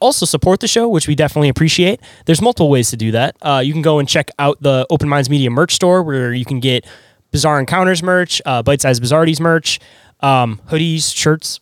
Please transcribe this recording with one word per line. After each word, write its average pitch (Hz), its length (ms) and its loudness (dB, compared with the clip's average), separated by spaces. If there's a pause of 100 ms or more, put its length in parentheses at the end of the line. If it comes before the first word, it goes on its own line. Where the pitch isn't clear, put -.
also 247 240 2
support 180 340 0
the 226 80 -4
show, 233 220 0
which 170 180 0
we 151 80 0
definitely 147 320 2
appreciate. 175 540 0 (240)
There's 160 160 2
multiple 220 280 2
ways 127 200 2
to 120 80 -6
do 110 140 -2
that. 117 300 -2
Uh, 139 220 0
you 139 80 -2
can 156 100 -4
go 151 180 2
and 139 100 -2
check - 280 -2
out 143 240 0
the 131 280 0
Open 156 180 0
Minds 139 220 0
Media 139 200 0
merch 143 240 0
store 180 300 2
where 127 300 -4
you 123 100 -4
can 131 160 -6
get 123 240 0 (480)
Bizarre 147 300 0
Encounters 180 420 0
merch, 180 420 0
uh, 127 160 -2
Bite 143 200 0
Size 127 180 0
Bizarrities 156 400 0
merch, 165 400 0 (400)
um, 127 500 0
hoodies, 160 440 -2
shirts, - 480 -2